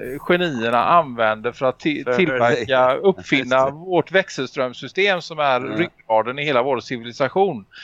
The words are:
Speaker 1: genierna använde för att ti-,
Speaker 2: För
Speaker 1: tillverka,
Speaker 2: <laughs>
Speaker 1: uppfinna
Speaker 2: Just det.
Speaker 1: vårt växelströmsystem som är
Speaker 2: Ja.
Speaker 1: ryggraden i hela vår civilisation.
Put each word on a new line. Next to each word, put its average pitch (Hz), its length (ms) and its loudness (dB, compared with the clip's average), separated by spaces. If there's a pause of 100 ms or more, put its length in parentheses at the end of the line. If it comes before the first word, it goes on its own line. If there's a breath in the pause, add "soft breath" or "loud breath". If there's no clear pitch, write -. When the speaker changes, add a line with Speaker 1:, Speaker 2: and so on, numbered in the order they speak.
(180)
Speaker 1:
genierna 123 640 0
använde 117 680 2
för 135 140 -4
att 127 180 -2
ti-, 143 200 -2
Speaker 2:
För 127 100 0
Speaker 1:
tillverka, 127 800 2
Speaker 2:
<laughs> - 80 -4
Speaker 1:
uppfinna 139 540 0
Speaker 2:
Just 131 100 4
det. 139 60 -2
Speaker 1:
vårt 170 400 -2
växelströmsystem 156 1080 -2
som 156 180 -10
är 135 220 2
Speaker 2:
Ja. 135 160 -6
Speaker 1:
ryggraden 123 640 -2
i 143 60 -6
hela 135 180 2
vår 131 180 -2
civilisation. 127 840 -2 (200 loud breath)